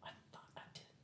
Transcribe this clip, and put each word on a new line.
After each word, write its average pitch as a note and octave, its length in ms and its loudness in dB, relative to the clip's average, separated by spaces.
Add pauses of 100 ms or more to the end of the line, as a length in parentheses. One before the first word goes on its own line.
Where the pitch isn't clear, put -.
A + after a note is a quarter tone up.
I - 80 4 (220)
thought - 260 -2
I - 40 4 (120)
did. - 300 -2